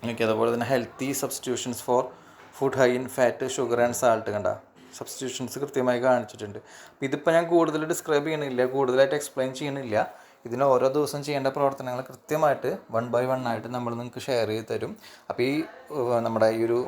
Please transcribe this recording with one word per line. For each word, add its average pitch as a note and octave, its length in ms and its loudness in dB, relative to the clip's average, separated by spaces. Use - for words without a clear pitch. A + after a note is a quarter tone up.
ഓക്കെ, A2+ 180 -2
അതുപോലെ A2+ 260 2
തന്നെ A#2 200 -2
healthy B2 360 -2
substitutions B2 640 -6
for B2+ 140 4
food C3+ 220 0
high B2 200 6
in C3 60 -6
fat, B2 260 2
sugar A#2+ 300 0
and A#2+ 160 0
salt A2+ 340 2
കണ്ട, G2 140 0
സബ്സ്റ്റിറ്റ്യൂഷൻസ് B2+ 680 -8
കൃത്യമായി B2+ 420 0
കാണിച്ചിട്ടുണ്ട്. G#2+ 540 0
അപ്പം - 180 -10
ഇതിപ്പോൾ D3 280 0
ഞാൻ E3+ 160 2
കൂടുതൽ D#3 380 4
ഡിസ്ക്രൈബ് D3+ 380 0
ചെയ്യണില്ല, C#3 320 -2
കൂടുതലായിട്ട് C3+ 440 4
എക്സ്പ്ലെയിൻ C3 400 -4
ചെയ്യണില്ല. C#3 360 -4
ഇതിന് B2 260 0
ഓരോ B2+ 140 4
ദിവസം C#3+ 300 0
ചെയ്യേണ്ട C#3 300 0
പ്രവർത്തനങ്ങൾ C3+ 440 0
കൃത്യമായിട്ട് D3+ 600 0
one A#2+ 160 -4
by B2 80 4
one C3 180 -2
ആയിട്ട് A2+ 260 -4
നമ്മൾ A#2+ 220 -4
നിങ്ങൾക്ക് B2 300 -10
ഷെയർ A#2 240 2
ചെയ്ത് A2 200 -4
തരും. A2+ 200 -6
അപ്പോൾ - 220 0
ഈ, - 20 0
ഏഹ്, A#2+ 280 2
നമ്മുടെ A2 220 4
ഈ A2+ 100 2
ഒരു A#2+ 180 2